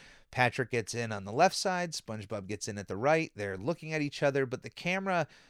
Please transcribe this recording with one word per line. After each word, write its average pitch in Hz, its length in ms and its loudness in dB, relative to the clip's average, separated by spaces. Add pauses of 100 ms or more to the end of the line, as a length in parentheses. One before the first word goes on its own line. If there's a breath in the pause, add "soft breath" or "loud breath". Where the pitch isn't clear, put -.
(300 loud breath)
Patrick 123 400 2
gets 117 240 0
in 113 160 -2
on 101 140 -6
the 101 80 -8
left 165 240 6
side, 180 360 0
SpongeBob 104 560 -8
gets 104 200 -6
in 101 80 -4
at 101 100 -8
the 98 120 -4
right. 156 360 4
They're 101 220 -4
looking 156 380 -4
at 151 80 0
each 143 200 -4
other, 139 220 4
but 123 180 -4
the 120 60 -12
camera 180 580 -2 (220 soft breath)